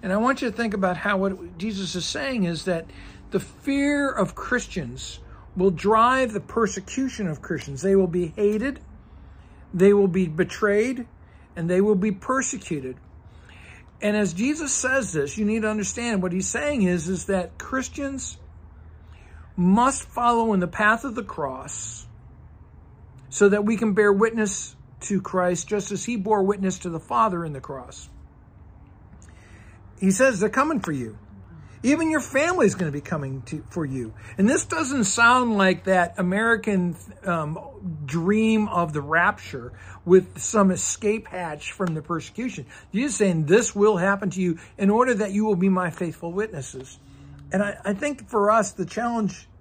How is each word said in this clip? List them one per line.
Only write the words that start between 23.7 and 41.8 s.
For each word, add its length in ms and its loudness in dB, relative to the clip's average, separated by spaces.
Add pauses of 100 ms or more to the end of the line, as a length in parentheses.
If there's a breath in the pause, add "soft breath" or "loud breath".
can 160 0
bear 220 6
witness 640 0 (240)
to 180 -2
Christ 480 -2
just 240 -4
as 140 -6
he 100 -4
bore 280 2
witness 360 0
to 100 -8
the 120 -8
Father 420 0
in 80 -8
the 80 -10
cross. 500 -14 (1900 loud breath)
He 120 4
says 280 4
they're 80 2
coming 320 0
for 140 -4
you. 240 -8 (680 loud breath)
Even 260 2
your 120 0
family's 540 2
gonna 140 -4
be 120 -6
coming 420 -6
to, 260 -10
for 160 -6
you. 280 -8 (240 loud breath)
And 120 4
this 140 2
doesn't 400 -2
sound 540 4
like 280 2
that 320 2
American, 800 0 (300)
um, 340 -4 (460)
dream 640 2
of 240 -2
the 80 -4
rapture 720 0 (320 loud breath)
with 340 6
some 320 4
escape 560 -2
hatch 460 -10
from 220 -2